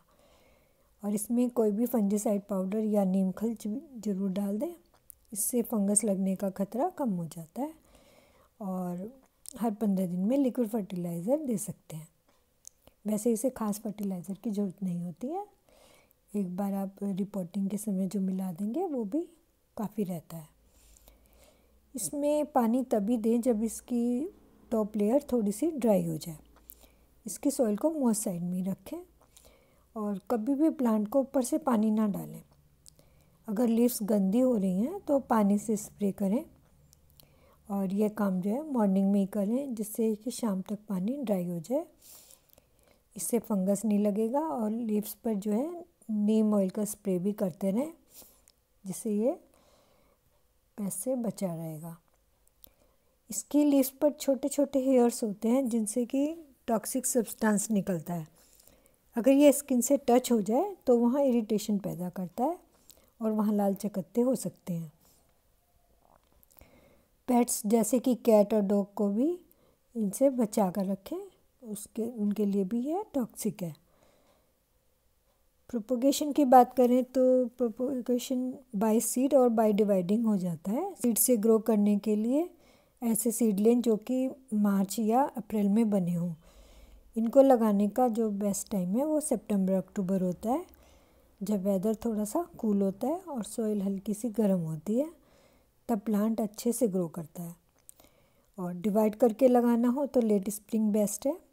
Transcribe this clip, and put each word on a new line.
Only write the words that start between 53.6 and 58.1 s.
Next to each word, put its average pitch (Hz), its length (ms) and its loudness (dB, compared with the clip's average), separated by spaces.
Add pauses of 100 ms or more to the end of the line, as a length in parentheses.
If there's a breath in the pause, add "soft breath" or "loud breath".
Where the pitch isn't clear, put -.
लीव्स 277 240 4
पर 294 220 0
छोटे 269 360 -2
छोटे 269 320 0
हेयर्स 247 440 2
होते 220 260 -2
हैं 254 200 2
जिनसे 226 360 -2
कि 285 300 -2 (320)
टॉक्सिक 247 380 -2
सब्सटेंस 214 640 0
निकलता 175 420 -2